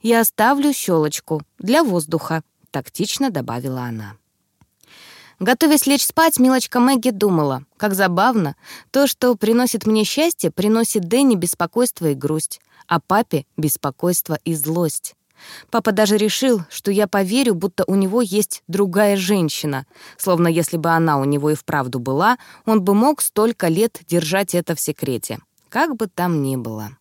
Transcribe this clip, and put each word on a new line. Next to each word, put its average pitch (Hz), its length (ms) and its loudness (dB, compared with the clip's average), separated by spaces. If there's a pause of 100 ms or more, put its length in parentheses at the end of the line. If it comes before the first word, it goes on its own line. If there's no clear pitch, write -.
Я 226 180 2
оставлю 269 540 2
щёлочку 156 680 -2 (160)
для 254 260 2
воздуха", 160 600 -2 (280)
тактично - 580 -4
добавила 127 540 -6
она. 107 340 -10 (1200)
Готовясь 269 460 4
лечь 277 200 2
спать, 320 340 2
Милочка 254 400 2
Мэгги 254 300 2
думала: 160 560 0 (100)
"Как 202 180 -2
забавно, 190 640 2 (360)
то, 277 140 4
что 247 300 0
приносит 226 500 0
мне 214 200 2
счастье, 311 440 -2
приносит 214 540 0
Дэнни 240 320 4
беспокойство 175 760 -2
и 139 40 -2
грусть, 147 460 -6 (260)
а 170 140 0
папе 185 440 -2 (120)
беспокойство 156 880 -4
и 165 100 -2
злость". 160 600 -4 (540)
Папа 226 220 0
даже 208 240 2
решил, 214 540 2
что - 220 -6
я 202 160 2
поверю, 202 480 0
будто 185 320 -4
у 190 80 0
него 196 260 2
есть 202 480 -2
другая 196 480 2
женщина, 165 680 -2 (320)
словно 175 300 2
если 165 300 0
бы 165 120 -2
она 165 300 2
у 135 60 0
него 147 260 0
и 151 40 0
вправду 131 440 -4
была, 151 380 0 (280)
он 220 160 2
бы 196 120 0
мог 269 280 2
столько 214 460 -2
лет 190 400 0
держать 175 480 -2
это 170 200 -2
в - 40 -12
секрете. - 600 -6 (280)
Как 285 300 -2
бы 214 100 -4
там 175 340 -2
ни 135 140 -2
было. 110 460 -10